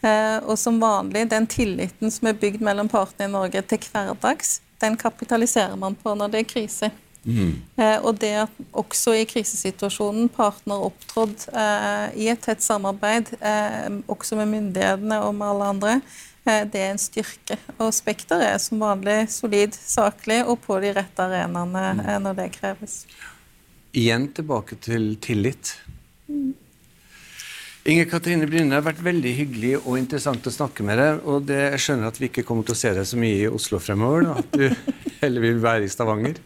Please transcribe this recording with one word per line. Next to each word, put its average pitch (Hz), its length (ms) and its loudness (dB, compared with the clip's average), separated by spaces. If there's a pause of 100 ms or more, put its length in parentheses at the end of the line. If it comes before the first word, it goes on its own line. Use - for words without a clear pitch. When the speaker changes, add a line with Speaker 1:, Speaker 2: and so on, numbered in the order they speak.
Speaker 1:
Eh, 220 440 4
og 220 120 0
som 233 220 2
vanlig, 202 500 2
den 220 180 2
tilliten 202 640 -2
som - 180 0
er 214 100 0
bygd 208 240 0
mellom 208 240 2
partene 202 400 0
i 202 60 -4
Norge 190 280 0
til 214 200 -2 (100)
hverdags, 202 680 -2 (180)
den 220 160 2
kapitaliserer 226 800 0
man 190 200 -4
på 208 200 -2
når 208 160 -2
det 226 140 0
er - 80 -16
krise. 214 380 -2 (320)
Speaker 2:
Mm. 98 320 2 (220)
Speaker 1:
Eh, 214 280 6
og 220 160 2
det 208 160 0
at 214 180 -2 (160)
også - 460 0
i 220 80 2
krisesituasjonen 208 1040 -2
partene 208 480 0
har 196 100 -2
opptrådt, 214 640 -2
eh, 208 680 0
i 214 140 0
et 233 120 0
tett 220 200 -2
samarbeid, 208 800 0
eh, 214 480 -2 (180)
også 208 300 -4
med 214 100 0
myndighetene 208 760 0
og 208 120 0
med 208 120 -4
alle 202 260 0
andre, 208 220 2 (500)
eh, 214 200 2
det 208 180 -8
er 190 80 -2
en 202 100 -4
styrke. - 560 -6 (220)
Og 226 140 2
Spekter 285 520 0
er 202 140 2
som - 200 -2
vanlig 208 520 2
solid, 208 420 2
saklig 220 720 0
og 240 160 0
på 196 200 -2
de 202 120 0
rette 196 240 -4
arenaene, 180 800 -2
Speaker 2:
Mm. 202 140 -2
Speaker 1:
eh, 202 100 0
når 196 160 -2
det 185 160 -6 (100)
kreves. 196 440 -8 (880)
Speaker 2:
Igjen 117 380 4
tilbake 131 480 -4
til 110 360 -2
tillit. 110 640 -2 (520)
Speaker 1:
Mm. 277 240 -2 (1300)
Speaker 2:
Inger 165 180 6
Katrine 170 420 0
Brynne, 160 220 2
det 143 140 2
har 160 100 0
vært 160 100 -10
veldig 160 320 0
hyggelig 131 400 0 (120)
og 127 100 0
interessant 131 460 -2
å 127 80 -4
snakke 127 320 -4
med 104 140 2
deg, 151 280 2
og 143 200 0
det, 139 260 0
jeg 139 80 -2
skjønner 120 280 0
at 113 120 -6
vi 117 100 -2
ikke 120 160 -2
kommer 113 200 0
til 120 80 -2
å 110 40 -2
se 113 160 2
deg 95 120 0
så 104 120 -6
mye 110 260 2
i 107 40 2
Oslo 110 320 -2
fremover, 117 460 2
da, 165 120 -2
at - 140 -4
du 139 240 4 (200)
<laughs> - 260 -8
heller 123 200 0
vil 117 180 4
være 113 240 2
i 98 60 -2
Stavanger. 113 460 0 (100)